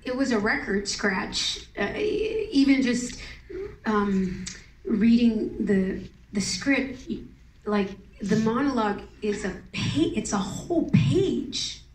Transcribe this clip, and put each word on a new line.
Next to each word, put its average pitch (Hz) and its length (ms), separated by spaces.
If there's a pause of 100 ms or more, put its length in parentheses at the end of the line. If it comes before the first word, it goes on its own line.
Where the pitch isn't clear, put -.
it 254 120
was 254 160
a 220 80
record 208 480
scratch. - 800 (120)
Uh, 202 160
e-, 440 560
even 277 300
just, - 380 (680)
um, 190 600 (400)
reading 226 800
the, 190 360 (320)
the 208 80
script, - 680 (580)
like, 202 240 (320)
the 202 160
monologue 226 640 (200)
is 208 240
a 190 40 (240)
pa-, - 420
it's - 180
a 208 40
whole - 540
page. - 880 (140)